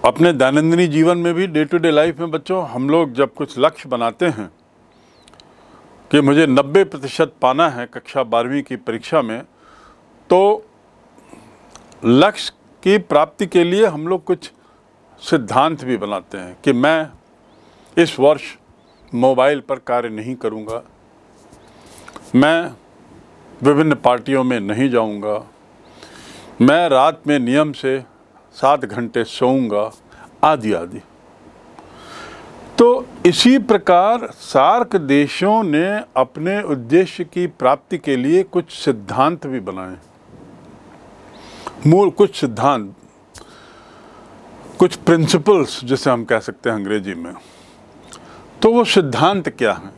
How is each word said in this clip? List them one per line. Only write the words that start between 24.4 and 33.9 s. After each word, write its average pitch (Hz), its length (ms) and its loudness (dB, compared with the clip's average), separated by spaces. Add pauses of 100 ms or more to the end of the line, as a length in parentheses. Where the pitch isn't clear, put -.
में 127 160 -2
नहीं 107 300 -2
जाऊँगा, 107 580 -4 (1120)
मैं 156 280 4
रात 143 380 2
में 147 120 0
नियम 139 320 0
से 135 320 -6 (500)
सात 135 320 0
घंटे 113 380 -6
सोऊंगा, 113 680 -2 (520)
आदि 131 300 0
आदि। 87 260 -8 (1800)
तो 247 280 4 (200)
इसी 240 320 4
प्रकार 208 760 2